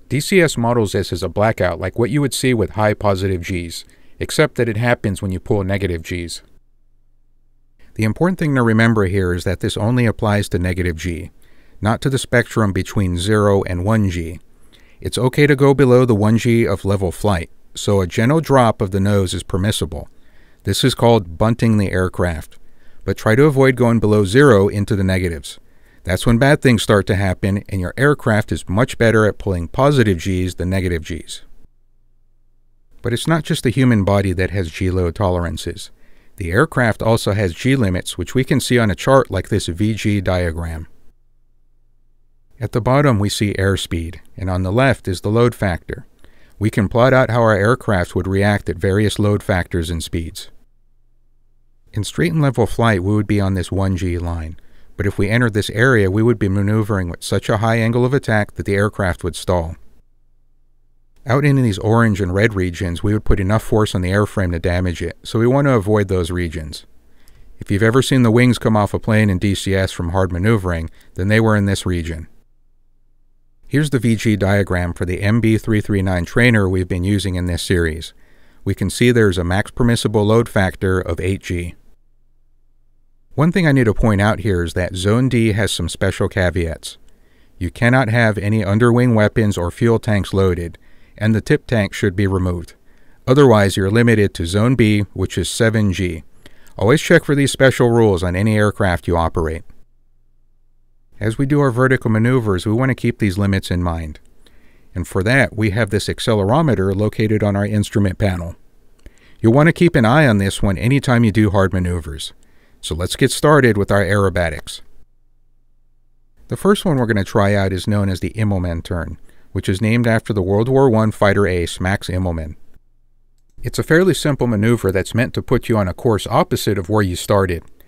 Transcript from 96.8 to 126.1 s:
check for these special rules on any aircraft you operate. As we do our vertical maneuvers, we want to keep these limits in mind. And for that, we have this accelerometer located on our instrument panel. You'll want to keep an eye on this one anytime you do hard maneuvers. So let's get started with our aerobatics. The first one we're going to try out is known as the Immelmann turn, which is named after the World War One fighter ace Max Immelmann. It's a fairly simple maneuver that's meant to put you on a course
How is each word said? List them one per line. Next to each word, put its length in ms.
check 240
for 100
these 160
special 380
rules 340
on 120
any 200
aircraft 540
you 80
operate. 460
As 200
we 80
do 120
our 120
vertical 400
maneuvers, 560
we 60
want 180
to 40
keep 220
these 220
limits 320
in 100
mind. 380
And 140
for 160
that, 340
we 140
have 180
this 180
accelerometer 880
located 460
on 140
our 100
instrument 540
panel. 360
You'll 140
want 120
to 80
keep 220
an 100
eye 220
on 100
this 240
one 160
anytime 460
you 80
do 180
hard 240
maneuvers. 600
So 120
let's 220
get 160
started 440
with 140
our 160
aerobatics. 760
The 60
first 300
one 120
we're 100
going 100
to 60
try 320
out 180
is 140
known 220
as 100
the 140
Immelmann 500
turn, 340
which 140
is 140
named 240
after 280
the 100
World 260
War 180
One 240
fighter 360
ace 320
Max 300
Immelmann. 460
It's 160
a 40
fairly 300
simple 320
maneuver 460
that's 240
meant 180
to 80
put 260
you 100
on 100
a 80
course 320